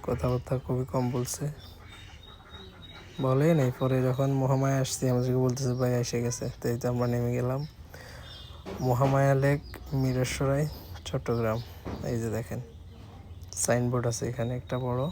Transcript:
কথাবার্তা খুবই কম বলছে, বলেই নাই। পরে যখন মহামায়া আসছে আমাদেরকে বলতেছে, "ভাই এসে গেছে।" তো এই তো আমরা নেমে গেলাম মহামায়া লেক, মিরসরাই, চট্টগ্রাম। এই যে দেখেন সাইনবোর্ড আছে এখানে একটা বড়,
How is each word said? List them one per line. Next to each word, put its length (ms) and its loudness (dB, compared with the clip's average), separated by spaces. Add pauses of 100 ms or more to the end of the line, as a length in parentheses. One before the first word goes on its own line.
কথাবার্তা 540 0
খুবই 280 -2
কম 260 0
বলছে, 320 -4 (1800)
বলেই 320 6
নাই। 260 6
পরে 240 4
যখন 280 2
মহামায়া 500 4
আসছে 280 -2
আমাদেরকে 280 4
বলতেছে, 360 2
"ভাই 200 2
এসে 280 0
গেছে।" 240 -2 (160)
তো 80 0
এই 80 0
তো 120 -4
আমরা 180 2
নেমে 260 2
গেলাম 280 0 (1200)
মহামায়া 540 6
লেক, 260 4 (320)
মিরসরাই, 760 2 (380)
চট্টগ্রাম। 540 0 (440)
এই 160 -2
যে 100 -2
দেখেন 300 -4 (920)
সাইনবোর্ড 540 2
আছে 200 -2
এখানে 280 -2
একটা 220 -6
বড়, 240 -2 (100)